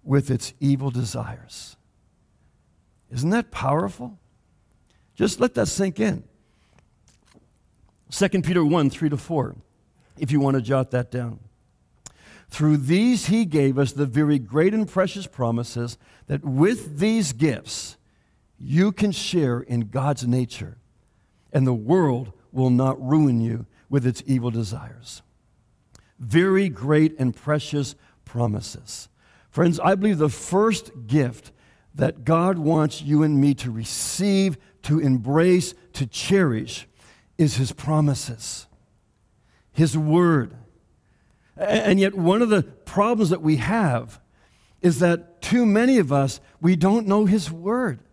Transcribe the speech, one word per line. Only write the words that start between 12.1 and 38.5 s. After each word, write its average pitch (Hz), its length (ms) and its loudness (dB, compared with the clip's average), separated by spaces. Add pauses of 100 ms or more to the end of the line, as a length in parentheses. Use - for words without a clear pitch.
"Through 151 280 2
these 185 500 2
he 220 180 2
gave 143 320 2
us 139 160 0
the 143 140 -2
very 147 320 2
great 139 340 0
and 214 140 -2
precious 190 400 -4
promises, 120 720 -4 (280)
that 143 180 -6
with 151 540 0
these 208 340 0
gifts - 640 -4 (600)
you 165 340 0
can 208 180 0
share 139 500 -2
in 117 280 -4
God's 135 380 -4
nature, 120 520 -4 (720)
and 131 140 2
the 127 80 2
world 127 580 0 (200)
will 131 180 2
not 131 340 2
ruin 135 360 4
you 113 260 -4 (220)
with 139 180 0
its 127 200 -2
evil 123 240 0
desires." 113 720 -10 (1000)
Very 185 480 2
great 151 500 2
and 127 160 0
precious 147 640 -4 (280)
promises. - 840 -6 (420)
Friends, 170 300 0
I 190 140 2
believe 196 240 0
the 151 100 2
first 185 760 -2
gift 123 460 -2 (420)
that 139 300 -4
God 170 340 2
wants 151 440 0
you 147 200 2
and 151 180 2
me 143 140 4
to 123 160 -8
receive, 185 840 -2 (260)
to 151 160 0
embrace, 151 760 2 (180)
to 135 140 -4
cherish 160 840 -2 (480)
is 147 200 2
his 127 160 -2
promises, 147 920 -4 (1080)